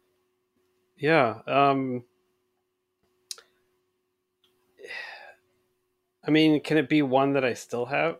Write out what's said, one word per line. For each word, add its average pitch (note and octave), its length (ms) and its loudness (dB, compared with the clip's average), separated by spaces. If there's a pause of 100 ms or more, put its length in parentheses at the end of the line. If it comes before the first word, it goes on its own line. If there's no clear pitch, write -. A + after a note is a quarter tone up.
(960)
Yeah. C3+ 520 0
Um, C3+ 560 0 (4000)
I D3+ 40 -2
mean, D#3 320 4
can D3+ 160 0
it C3+ 100 -2
be D3+ 140 2
one C3+ 320 2
that C3 100 0
I A#2+ 80 0
still A#2+ 340 -8
have, D3 340 -2